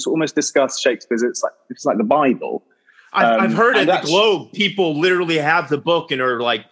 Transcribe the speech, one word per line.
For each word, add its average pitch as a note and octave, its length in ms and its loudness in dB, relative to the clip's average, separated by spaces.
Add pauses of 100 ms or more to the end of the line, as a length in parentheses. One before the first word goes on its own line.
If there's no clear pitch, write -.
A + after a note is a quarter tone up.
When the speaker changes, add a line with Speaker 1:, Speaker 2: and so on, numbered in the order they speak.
Speaker 1:
almost D3+ 280 -2
discuss C#3 440 0
Shakespeare - 360 -2
as A2+ 80 0
it's - 200 -4
like, - 100 -4 (160)
it's - 160 -10
like A#2+ 120 0
the A2 60 0
Bible. C3+ 600 0 (480)
Speaker 2:
I've, A2+ 300 2
I've A2+ 100 2
Speaker 1:
Um, - 40 -2
Speaker 2:
heard A#3 200 4
at G#3 60 2
Speaker 1:
and D#3 80 0
Speaker 2:
the F#3 40 4
Speaker 1:
that's - 160 -2
Speaker 2:
Globe, F#3 440 2
people F#3 460 -2
literally F3 380 0
have D3+ 320 0
the C#3+ 80 0
book E3 340 0
and C3 100 -2
are, B2 200 -2
like, A#2 300 -2